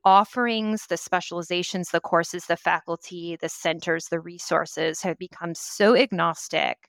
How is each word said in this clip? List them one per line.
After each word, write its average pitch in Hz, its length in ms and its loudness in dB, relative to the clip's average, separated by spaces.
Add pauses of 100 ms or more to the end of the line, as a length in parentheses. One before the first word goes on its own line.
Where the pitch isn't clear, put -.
offerings, 214 840 4
the 170 80 -2
specializations, 175 920 -4
the 170 100 2
courses, 170 460 0
the 170 100 2
faculty, 170 840 -4
the 160 80 -4
centers, 165 580 -2
the 165 140 -4
resources 160 800 -2
have 170 160 -4
become 170 360 -10
so - 420 4
agnostic. 165 800 0 (120)